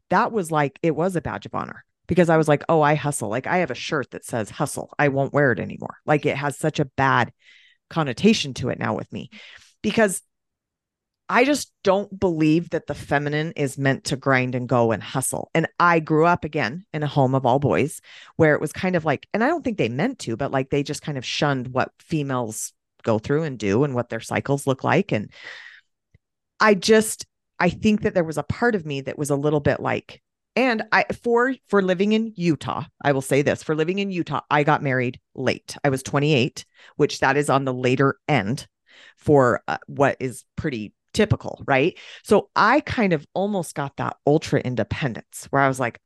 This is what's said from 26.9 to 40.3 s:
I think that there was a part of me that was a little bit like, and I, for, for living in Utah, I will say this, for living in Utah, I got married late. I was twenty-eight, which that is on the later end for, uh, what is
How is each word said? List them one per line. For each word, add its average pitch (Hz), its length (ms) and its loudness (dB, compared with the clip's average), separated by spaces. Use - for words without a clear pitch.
I 180 120 2
think 214 320 2
that 214 100 0
there 175 120 2
was 151 140 -4
a 147 40 -2
part 240 320 0
of 170 100 -4
me 139 180 -6
that - 160 -8
was 147 120 -4
a 143 60 2
little 147 240 0
bit 143 200 0
like, 120 400 -6
and 226 280 0
I, 190 140 4
for, 240 320 2
for 202 120 4
living 185 320 2
in 220 240 0
Utah, 170 480 -2
I 143 100 2
will 135 100 0
say 135 180 2
this, 143 220 0
for 156 120 -4
living 170 260 -2
in 196 100 -4
Utah, 156 400 -4
I 147 140 2
got 147 180 2
married 127 360 -2
late. - 480 -6
I 143 60 0
was 131 140 0
twenty-eight, 143 640 0
which - 240 0
that 135 180 2
is 143 100 0
on 135 160 2
the 131 80 -2
later 127 460 2
end 127 380 -2
for, 135 500 4
uh, 76 200 -4
what 135 340 0
is 127 240 -8